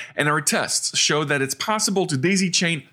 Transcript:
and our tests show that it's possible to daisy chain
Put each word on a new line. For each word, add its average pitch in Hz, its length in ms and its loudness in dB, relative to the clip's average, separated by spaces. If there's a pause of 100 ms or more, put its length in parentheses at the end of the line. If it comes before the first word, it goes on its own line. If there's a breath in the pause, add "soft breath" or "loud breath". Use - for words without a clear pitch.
(160 loud breath)
and 147 140 2
our 151 100 2
tests - 560 -2
show - 280 2
that 139 180 0
it's 135 120 -2
possible 208 520 0
to 151 100 -2
daisy 185 320 2
chain 165 440 0